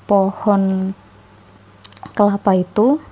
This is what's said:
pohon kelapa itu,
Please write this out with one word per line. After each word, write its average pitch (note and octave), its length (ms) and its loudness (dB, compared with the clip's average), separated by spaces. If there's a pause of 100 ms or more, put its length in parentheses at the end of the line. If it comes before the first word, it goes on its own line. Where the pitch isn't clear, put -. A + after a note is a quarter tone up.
pohon F#3+ 880 0 (1200)
kelapa G3+ 400 0
itu, A3 480 0 (100)